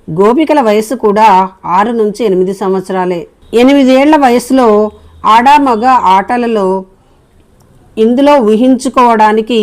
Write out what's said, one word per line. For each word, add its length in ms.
గోపికల 500
వయసు 340
కూడా 540
ఆరు 260
నుంచి 340
ఎనిమిది 280
సంవత్సరాలే. 720
ఎనిమిదేళ్ల 600
వయసులో 760
ఆడామగ 600
ఆటలలో 1000
ఇందులో 380
ఊహించుకోవడానికి 1300